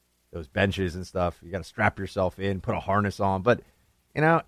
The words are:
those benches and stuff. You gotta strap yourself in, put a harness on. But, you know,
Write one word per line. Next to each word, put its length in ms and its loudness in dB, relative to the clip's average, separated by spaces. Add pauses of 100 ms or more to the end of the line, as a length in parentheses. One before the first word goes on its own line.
(340)
those 140 -8
benches 480 0
and 120 -10
stuff. 340 -2
You 100 -18
gotta 120 -6
strap 360 -2
yourself 400 -2
in, 200 -2
put 160 -4
a 40 -4
harness 400 0
on. 240 0
But, 180 4 (540)
you 60 0
know, 260 4